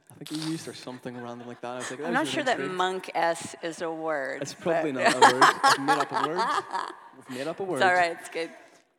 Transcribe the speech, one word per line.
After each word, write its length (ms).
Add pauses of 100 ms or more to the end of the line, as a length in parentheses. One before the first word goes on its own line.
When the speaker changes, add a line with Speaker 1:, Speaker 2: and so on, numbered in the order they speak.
Speaker 1:
I 60
think 140
he 240
used, 160
or 60
something 460
random 280
like 140
that. 100
I 60
was 120
like, 80
Speaker 2:
I'm 60
Speaker 1:
"That 80
Speaker 2:
not 80
Speaker 1:
was 100
Speaker 2:
sure 140
Speaker 1:
really 140
Speaker 2:
that 20
Speaker 1:
intrigued." 160
Speaker 2:
monk-s 840
is 220
a 80
word, 500
Speaker 1:
It's 140
probably 380
Speaker 2:
but 100
Speaker 1:
not 140
a 180
word. 100 (340)
We've 80
made 120
up 140
a 160
Speaker 2:
<laughs> 0
Speaker 1:
word. 340 (540)
We've 220
made 100
up 100
a 60
word. 140
Speaker 2:
It's 60
all 100
right, 260
it's 80
good. 220 (480)